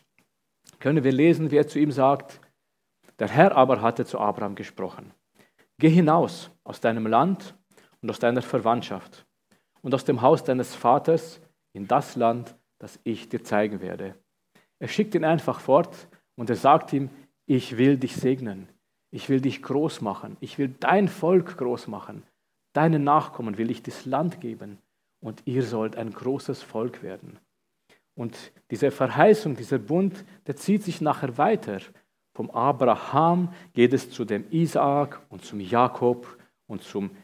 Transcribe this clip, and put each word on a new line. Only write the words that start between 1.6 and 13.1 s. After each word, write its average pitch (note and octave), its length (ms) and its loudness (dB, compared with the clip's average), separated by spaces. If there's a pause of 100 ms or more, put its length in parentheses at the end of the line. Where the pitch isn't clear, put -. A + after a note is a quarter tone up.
zu D3 120 -4
ihm D3+ 120 2
sagt, C3+ 480 0 (800)
„Der G#2 100 -2
Herr D#3+ 260 6
aber C3 260 4
hatte A#2 240 -2
zu - 140 -8
Abraham G2+ 360 -2
gesprochen, - 560 -12 (680)
geh D#3 100 6
hinaus D#3+ 600 4 (140)
aus - 160 -16
deinem A2+ 280 0
Land D3 480 0 (460)
und A2+ 80 -6
aus G#2+ 100 -6
deiner A#2+ 220 2
Verwandtschaft A2+ 840 -4 (560)
und C3 120 -6
aus C3+ 120 -2
dem B2+ 160 0
Haus C#3+ 220 4
deines B2+ 320 -4
Vaters D3 680 2 (320)
in G2 140 -12
das C3+ 280 0
Land, A#2+ 400 -2 (240)
das - 240 -20
ich - 260 -8